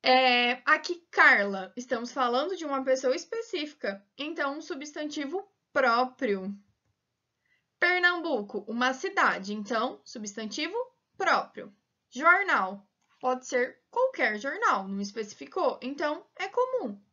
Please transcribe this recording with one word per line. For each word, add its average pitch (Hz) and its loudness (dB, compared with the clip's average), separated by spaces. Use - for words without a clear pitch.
É, 254 4
aqui, 311 0
Carla, 202 4
estamos 240 -6
falando 269 0
de 330 -10
uma 269 -2
pessoa 262 2
específica, 302 -8
então 302 -4
um - -12
substantivo 302 -8
próprio. 233 0
Pernambuco, 349 0
uma 247 0
cidade, 214 0
então 233 -4
substantivo 226 -8
próprio. - -2
Jornal, 254 2
pode 254 -2
ser 247 -2
qualquer 285 0
jornal, 277 0
não 196 -6
especificou, 233 -4
então 294 -4
é 392 -6
comum. 480 -2